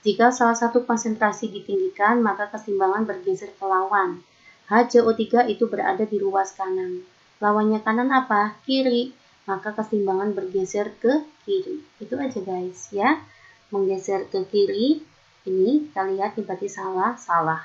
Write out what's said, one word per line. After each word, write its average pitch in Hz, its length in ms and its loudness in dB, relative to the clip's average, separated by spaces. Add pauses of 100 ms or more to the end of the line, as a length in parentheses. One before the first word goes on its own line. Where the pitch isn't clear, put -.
Jika 220 260 4
salah 240 240 2
satu 233 320 2
konsentrasi 220 640 -2
ditinggikan, 202 680 0
maka 208 320 0
kesetimbangan 202 560 0
bergeser 190 480 -6
ke 196 100 -10
lawan. 190 560 0 (480)
H 240 240 4
C - 80 -
O 226 140 4
tiga 233 340 2
itu 208 160 0
berada 196 400 -2
di 208 140 -2
ruas 196 340 0
kanan. 185 480 -4 (420)
Lawannya 214 400 2
kanan 240 280 0
apa? 214 520 0
Kiri. 262 500 0 (320)
Maka 202 320 -6
keseimbangan 202 560 0
bergeser 190 640 -4
ke 277 240 2 (240)
kiri. 202 400 -4 (160)
Itu 254 160 -8
aja, 262 240 -6
guys, 185 480 -8
ya. 226 320 0 (480)
Menggeser 196 600 -2
ke 190 200 -4
kiri, 208 560 2 (400)
ini 202 400 2
kita - 240 -8
lihat 196 240 -2
nih 208 120 -6
berarti 190 200 -8
salah, 190 480 -2
salah. 160 500 0